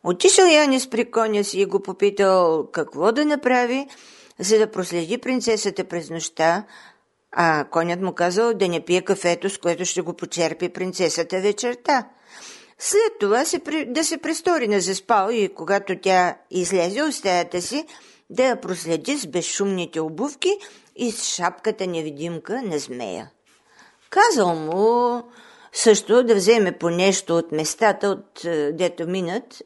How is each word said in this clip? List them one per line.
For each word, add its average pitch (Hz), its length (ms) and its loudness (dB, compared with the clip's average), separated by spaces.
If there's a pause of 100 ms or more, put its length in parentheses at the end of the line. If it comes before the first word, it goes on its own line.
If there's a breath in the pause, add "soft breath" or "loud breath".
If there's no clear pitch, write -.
Отишъл 370 420 4
Янис 294 440 4
при 233 200 -2
коня 220 340 0
си 190 160 -4
и 196 40 4
го 196 180 -2
попитал 190 880 2
какво 165 400 0
да 285 120 0
направи, 262 600 0 (520 loud breath)
за 202 200 2
да 214 120 2
проследи 175 480 -4
принцесата 220 680 -2
през 165 260 -8
нощта, 165 540 0 (680 loud breath)
а 160 380 2
конят 170 300 0
му 190 120 -2
казал 185 420 0
да 190 140 0
не 170 160 -2
пие 180 180 2
кафето, 180 480 0
с - 80 -12
което 170 260 -2
ще - 160 -4
го 160 120 -8
почерпи 165 560 -4
принцесата 175 720 -2
вечерта. 240 680 -2 (680 loud breath)
След 427 420 0
това 214 240 2
се 339 140 -4
при-, 294 340 -6
да 311 120 0
се 311 140 -4
престори 311 500 -2
на 202 120 2
заспал 190 500 0
и 220 180 0
когато 190 540 -4
тя 180 360 2 (120)
излезе 185 520 -2
от 302 120 -2
стаята 180 480 -2
си, 294 240 -6 (440 loud breath)
да 202 140 0
я 254 160 0
проследи 170 580 -4
с 240 80 -8
безшумните 175 720 -4
обувки 247 580 -4 (380 loud breath)
и 233 160 -4
с - 120 -10
шапката 185 640 -4
невидимка 165 760 -6
на 175 160 -4
змея. 113 520 -10 (800 soft breath)
Казал 311 440 2
му 226 680 0 (500 loud breath)
също 220 500 4
да 233 120 4
вземе 202 380 4
по 170 180 -2
нещо 180 460 2
от 170 160 0
местата, 190 560 0
от, - 360 -6
е, 151 280 -2
дето 170 340 -2
минат, 180 600 -6